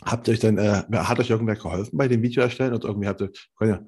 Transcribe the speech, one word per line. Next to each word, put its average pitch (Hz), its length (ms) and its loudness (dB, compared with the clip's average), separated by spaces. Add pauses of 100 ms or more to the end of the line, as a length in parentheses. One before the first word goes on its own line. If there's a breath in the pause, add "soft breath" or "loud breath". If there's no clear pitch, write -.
habt 120 240 -2
ihr 113 60 4
euch 110 60 0
denn, 107 180 4
äh, 104 340 2
hat 117 280 0
euch 117 100 0
irgendwer 110 260 0
geholfen 98 420 -6
bei 139 100 2
dem 117 160 2
Video 123 200 0
erstellen 123 300 0
oder 110 140 -4
irgendwie 101 200 -4
habt 95 140 -4
ihr, 98 100 -4 (240 loud breath)
könnt 113 160 2
ihr, 107 160 -4